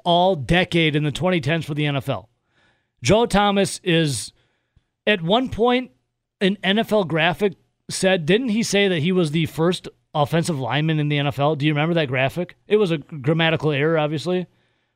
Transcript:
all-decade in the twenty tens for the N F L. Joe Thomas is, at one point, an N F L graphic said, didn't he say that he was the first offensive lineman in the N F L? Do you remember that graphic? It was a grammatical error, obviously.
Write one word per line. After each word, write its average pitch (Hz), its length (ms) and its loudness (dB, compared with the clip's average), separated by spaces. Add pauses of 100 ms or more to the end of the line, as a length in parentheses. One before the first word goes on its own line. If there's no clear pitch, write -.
all-decade 170 920 2
in 147 60 0
the 147 100 -2
twenty 180 260 -2
tens 151 240 -2
for 151 120 -8
the 151 100 -2
N 147 100 -2
F 139 140 -4
L. 101 200 -8 (720)
Joe 202 240 4
Thomas 202 600 2
is, 160 480 0 (720)
at 208 140 2
one 220 260 0
point, 247 440 0 (500)
an 202 200 0
N 190 180 0
F 226 120 -2
L 214 140 2
graphic 165 480 0 (360)
said, 185 360 0
didn't 226 240 2
he 214 140 0
say 202 260 2
that 175 100 0
he 175 140 0
was 175 180 0
the 160 140 0
first 165 420 -2 (260)
offensive 156 460 0
lineman 147 400 -2
in 147 80 -2
the 147 120 0
N 143 80 -2
F 135 120 -4
L? 147 160 0
Do 139 100 -2
you 156 80 2
remember 156 200 0
that 160 140 0
graphic? 131 500 -4 (100)
It 208 100 4
was 202 140 2
a 165 60 0
grammatical 156 720 0
error, 151 260 0
obviously. 156 500 -2 (480)